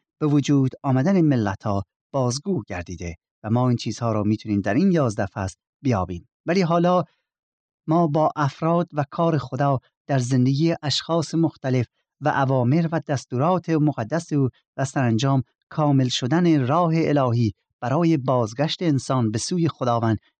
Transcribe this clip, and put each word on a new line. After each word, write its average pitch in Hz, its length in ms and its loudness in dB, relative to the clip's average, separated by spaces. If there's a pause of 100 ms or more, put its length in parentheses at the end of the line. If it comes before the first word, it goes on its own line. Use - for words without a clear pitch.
(180)
به 156 80 -2
وجود 143 560 2
آمدن 143 380 2
ملت‌ها 107 640 0 (300)
بازگو 135 540 -2
گردیده 87 500 -10 (260)
و 107 80 -6
ما 123 180 2
این 120 80 2
چیزها 117 360 -4
را 107 100 0
می‌تونیم 107 380 -2
در 101 140 0
این 185 180 2
یازده 113 340 0
فصل 95 300 -8 (260)
بیابیم. 92 460 -4 (180)
ولی 190 160 0
حالا 175 420 2 (840)
ما 165 200 2
با 151 300 2
افراد 165 560 -2
و 147 180 -2
کار 165 280 0
خدا 135 400 0 (280)
در 139 120 0
زندگی 135 640 2
اشخاص 156 520 -2
مختلف 135 520 0 (340)
و 143 80 -2
اوامر 135 640 2
و 165 80 -2
دستورات 151 680 -2
مقدس 151 640 -2
او 139 160 2 (280)
و 135 80 -2
سرانجام 131 580 0 (260)
کامل 139 400 2
شدن 147 580 0
راه 165 300 2
الهی 127 560 0 (280)
برای 160 360 2
بازگشت 127 640 -2
انسان 131 480 0
به 113 80 -2
سوی 170 300 -2
خداوند، 117 500 0 (220)